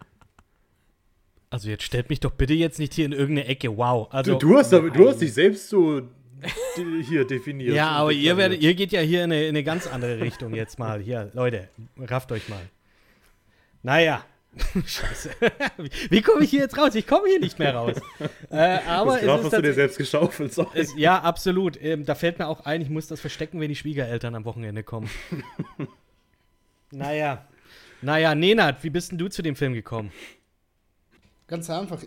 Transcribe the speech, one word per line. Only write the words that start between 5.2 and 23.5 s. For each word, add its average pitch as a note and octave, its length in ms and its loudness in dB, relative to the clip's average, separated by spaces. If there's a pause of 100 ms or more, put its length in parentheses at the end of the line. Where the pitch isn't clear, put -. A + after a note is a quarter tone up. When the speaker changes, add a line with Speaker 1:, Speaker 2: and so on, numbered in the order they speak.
Speaker 2:
selbst G3 360 4
so D#3 320 2
de-, E3 1040 -8
hier C#3 220 0
definiert C3+ 500 -2
Speaker 1:
Ja, D3+ 160 2
Speaker 2:
und D3+ 100 -2
Speaker 1:
aber D3+ 100 4
ihr D3 60 2 (160)
Speaker 2:
deklariert. F3+ 40 2
Speaker 1:
werdet, F#3 260 2
ihr E3+ 100 6
geht F3+ 180 -2
ja F#3+ 100 0
hier E3+ 220 2
in E3+ 80 0
eine, D3+ 120 2
in D#3 60 -2
eine D3+ 140 -2
ganz E3 240 -4
andere B2 320 -6
Richtung A#2 360 -6
jetzt A2 240 -8
mal. A2 200 -6
Hier, G#2 340 -8
Leute, A#2 360 -4 (280)
rafft B2+ 340 -8
euch G#2+ 180 -8
mal. F#2 180 -12 (1160)
Naja. D3 420 2 (320)
<laughs> - 80 -2 (220)
Scheiße. - 420 -8 (280)
<laughs> - 200 -6
Wie, C#3+ 120 -10 (200)
wie G#3+ 140 6
komme D#4 200 6
ich - 60 4
hier C#4 120 2
jetzt - 180 -2
raus? C#4 160 4
Ich A3 100 -2
komme F#4+ 220 2
hier F#4+ 120 4
nicht - 200 -4
mehr C#3+ 160 0
raus. A#2 220 -2 (520)
Äh, F3 380 2
aber G#3+ 300 2
Speaker 2:
Das A#3 60 0
Grab D3+ 180 4
Speaker 1:
es D#3+ 40 -4
ist D#3 80 0
Speaker 2:
hast - 0 -
du G#3+ 80 4
dir D3 80 2
Speaker 1:
tats- C3 60 0
Speaker 2:
selbst C3+ 240 2
geschaufelt, D3 520 -2
sorry. - 220 -2
Speaker 1:
Es, D3+ 240 -2
ja, D#3 240 4
absolut. F3+ 580 -2
Ähm, D3+ 260 -4
da D3 100 -2
fällt E3+ 240 -4
mir D#3+ 80 -4
auch D#3 140 -8
ein, D#3+ 200 -4
ich C#3 80 -6
muss D#3 160 -6
das D#3 140 -12
verstecken, D#3+ 400 -10